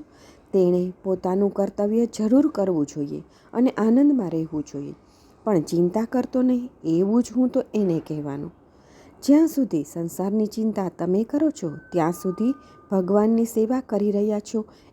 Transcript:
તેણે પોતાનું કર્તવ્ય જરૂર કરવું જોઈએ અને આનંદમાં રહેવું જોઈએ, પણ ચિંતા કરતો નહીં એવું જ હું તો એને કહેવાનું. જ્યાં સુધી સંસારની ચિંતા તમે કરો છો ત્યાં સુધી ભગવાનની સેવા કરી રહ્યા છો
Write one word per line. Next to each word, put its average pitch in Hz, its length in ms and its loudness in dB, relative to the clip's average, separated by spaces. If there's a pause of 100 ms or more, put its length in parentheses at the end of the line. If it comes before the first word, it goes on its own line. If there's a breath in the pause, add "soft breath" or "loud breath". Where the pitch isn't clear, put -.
(520 soft breath)
તેણે 180 300 4 (220)
પોતાનું 190 480 0
કર્તવ્ય 208 560 0
જરૂર 233 440 2
કરવું 185 340 0
જોઈએ 147 340 -8 (340 soft breath)
અને 254 240 2
આનંદમાં 233 540 4
રહેવું 160 320 -4
જોઈએ, 143 320 -12 (500 soft breath)
પણ 185 180 2
ચિંતા 175 420 0
કરતો 254 360 -2
નહીં 247 260 0 (160)
એવું 196 400 2
જ - 120 -12
હું 254 140 2
તો 262 140 -2 (100)
એને 185 260 0
કહેવાનું. 147 520 -8 (720 soft breath)
જ્યાં 311 240 6
સુધી 208 360 -2
સંસારની 190 720 -4
ચિંતા 208 320 -2
તમે 185 340 0
કરો 294 280 0
છો 165 200 -8 (200)
ત્યાં 170 200 2
સુધી 190 420 -2 (380 loud breath)
ભગવાનની 208 540 2
સેવા 226 420 -2
કરી 208 240 0
રહ્યા 208 280 0
છો 220 280 -6 (260 soft breath)